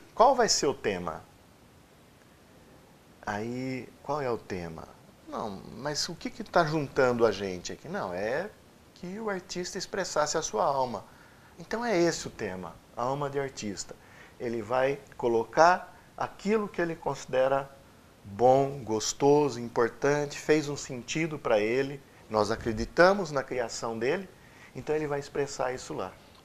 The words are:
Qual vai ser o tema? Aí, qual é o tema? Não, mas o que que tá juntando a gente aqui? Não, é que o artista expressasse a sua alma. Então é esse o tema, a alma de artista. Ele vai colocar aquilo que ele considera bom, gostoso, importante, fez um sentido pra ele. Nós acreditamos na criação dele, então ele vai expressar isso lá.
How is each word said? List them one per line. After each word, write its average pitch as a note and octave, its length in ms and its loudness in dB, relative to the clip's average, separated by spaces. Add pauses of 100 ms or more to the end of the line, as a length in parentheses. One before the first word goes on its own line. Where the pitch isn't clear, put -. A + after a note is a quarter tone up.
(160)
Qual B3 200 6
vai A#3 140 4
ser - 160 2
o C3+ 80 2
tema? F2 500 -4 (2000)
Aí, A#2+ 640 -6 (140)
qual D3 200 -4
é C3 80 -2
o A2 100 0
tema? E2+ 480 -8 (400)
Não, C#3+ 340 -8 (160)
mas C#3+ 320 -4
o E3 60 -10
que - 160 -10
que - 120 -10
tá F3 220 4
juntando C3 600 2
a A2 60 6
gente F#2+ 400 -6
aqui? F#2 160 -14
Não, D3+ 240 -6
é B2 380 -4 (460)
que F#3 240 -12
o A3 100 -6
artista F3+ 480 -8
expressasse E3 580 -2
a D#3+ 60 0
sua G3+ 240 0
alma. C3 400 0 (540)
Então A3+ 260 -6
é A3 100 0
esse E3+ 320 2
o - 40 -10
tema, F#2 420 -8 (240)
a A#2+ 60 -2
alma C#3 260 -2
de C#3 100 -4
artista. A2 560 -6 (440)
Ele A#2 220 -4
vai C3 380 0 (160)
colocar C3 800 4 (220)
aquilo G3+ 500 -2
que - 140 -4
ele E3 140 -2
considera C3+ 720 0 (540)
bom, C3 600 4
gostoso, B2 760 2
importante, B2+ 800 0
fez D3+ 320 2
um D3 80 -6
sentido D3+ 600 -6
pra A#2 220 2
ele. C3+ 420 0 (280)
Nós G#2+ 220 2
acreditamos D3+ 800 2
na C3+ 120 -2
criação A#2 540 -6
dele, D#3+ 320 -2 (460)
então C#3+ 200 -4
ele D#3 120 -2
vai C#3+ 120 -4
expressar C3+ 540 -4
isso C3 200 -10
lá. G2 180 -6 (340)